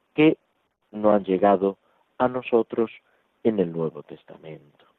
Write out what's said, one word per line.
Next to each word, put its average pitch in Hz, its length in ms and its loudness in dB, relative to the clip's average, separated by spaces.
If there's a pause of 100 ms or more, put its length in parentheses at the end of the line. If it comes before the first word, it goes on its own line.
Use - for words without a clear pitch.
(160)
que 151 220 4 (540)
no 107 200 0
han 104 120 2
llegado 95 540 0 (400)
a 127 100 0
nosotros 117 600 -2 (540)
en 110 160 0
el 87 120 -2
Nuevo 80 300 -6
Testamento. 76 840 -20 (140)